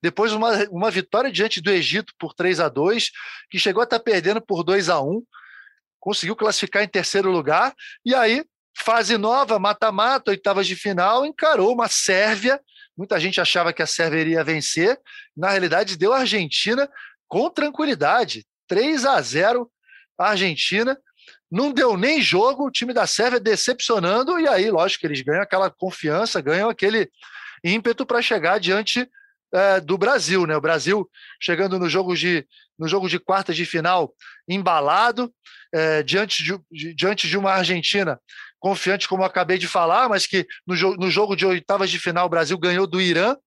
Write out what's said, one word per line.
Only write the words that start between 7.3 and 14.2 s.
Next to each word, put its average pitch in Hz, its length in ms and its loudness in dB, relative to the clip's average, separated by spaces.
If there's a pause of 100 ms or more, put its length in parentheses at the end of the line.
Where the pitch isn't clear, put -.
lugar, 175 440 2 (300)
e 240 100 0
aí, 247 300 2 (340)
fase 226 380 0
nova, 220 420 2
mata-mata, 208 720 0
oitavas 196 360 0
de 185 80 -4
final, 202 520 0
encarou 294 460 2
uma 233 160 0
Sérvia, 214 720 2 (360)
muita 190 240 -2
gente 185 200 -2
achava 170 320 0
que 160 100 -4
a 156 40 -2
Sérvia 160 340 0